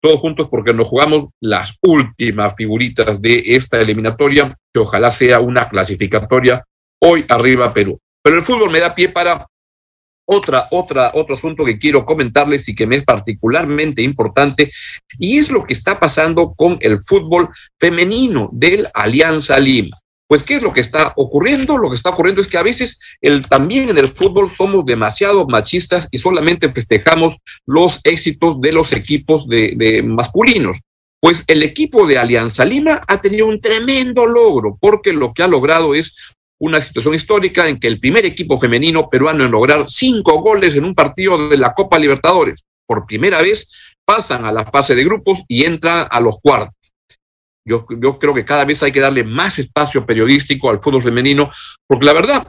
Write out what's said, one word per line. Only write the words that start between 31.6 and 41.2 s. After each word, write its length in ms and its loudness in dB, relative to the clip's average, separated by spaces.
equipo 460 2
de 100 4
Alianza 480 0
Lima 420 0
ha 140 0
tenido 240 0
un 160 -2
tremendo 640 0
logro, 560 2
porque 320 2
lo 180 -2
que 120 -2
ha 40 2
logrado 460 2
es 220 -4
una 220 -2
situación 320 -4
histórica 560 0
en 100 -6
que 80 -4
el 120 -2
primer 260 0
equipo 320 -2
femenino 500 0
peruano 380 0
en 60 0
lograr 360 2
cinco 540 0
goles 340 2
en 100 0
un 100 -6
partido 540 -2